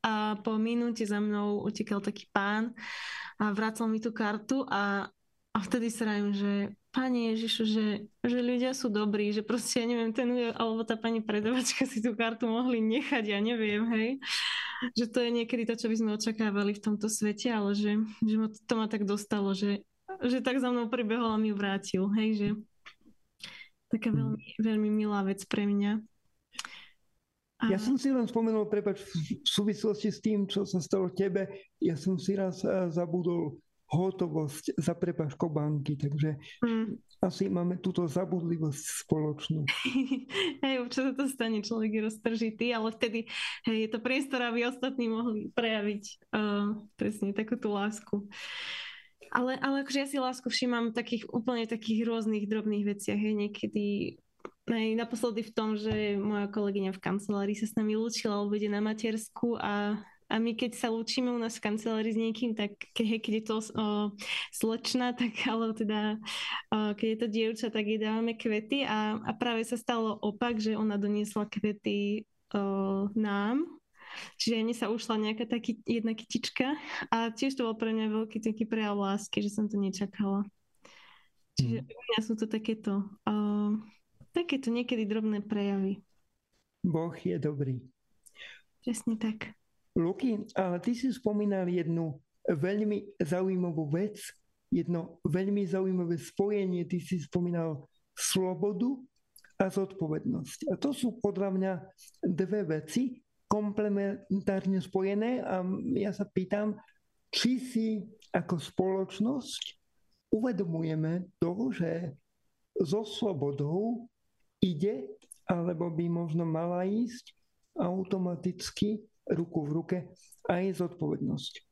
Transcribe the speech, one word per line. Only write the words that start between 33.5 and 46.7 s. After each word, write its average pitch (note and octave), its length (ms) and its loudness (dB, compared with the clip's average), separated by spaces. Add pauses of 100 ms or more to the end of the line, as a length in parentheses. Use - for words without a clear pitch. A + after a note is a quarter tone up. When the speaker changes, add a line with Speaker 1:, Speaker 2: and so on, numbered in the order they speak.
Speaker 2:
hotovosť E3 840 0
za E3+ 160 2
prepážkou E3+ 520 0
banky, D3+ 460 0
takže D3 420 0 (280)
Speaker 1:
Mm. A3 340 0 (260)
Speaker 2:
Asi F#3+ 240 0
máme F3+ 320 0
túto F3+ 240 0
zabudlivosť E3 800 0 (240)
spoločnú. D3+ 560 2 (480)
Speaker 1:
<laughs> D#4 520 -2
Hej, C4+ 100 2 (100)
občas C4 240 0
sa B3+ 80 0
to C#4 80 0
stane, A3+ 400 0
človek A3 320 0
je G#3+ 80 2
roztržitý, A3 720 0
ale A3 160 0
vtedy, A3+ 320 -2 (400)
hej, A3 240 2
je - 20 -4
to A3+ 140 -2
priestor, C4 400 0
aby A#3+ 240 2
ostatní B3+ 400 -2
mohli A3 480 -2
prejaviť, G#3+ 480 0 (320)
eh, G#3 300 2 (340)